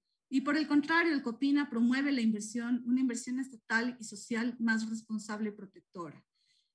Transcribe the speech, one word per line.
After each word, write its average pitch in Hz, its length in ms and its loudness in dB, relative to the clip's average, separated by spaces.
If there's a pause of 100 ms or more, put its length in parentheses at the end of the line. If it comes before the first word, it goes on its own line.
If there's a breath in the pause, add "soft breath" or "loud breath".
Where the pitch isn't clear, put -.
(280)
Y 262 140 0
por 285 140 0
el 311 100 2
contrario, 320 460 4
el 277 100 0
copina 285 460 0
promueve 254 440 2
la 247 80 2
inversión, 233 680 0
una 254 140 2
inversión 247 400 -2
estatal 240 580 -4
y 220 60 -14
social 226 560 -4
más 220 280 0
responsable 214 640 -6
y - 20 -14
protectora. 180 720 -14 (500)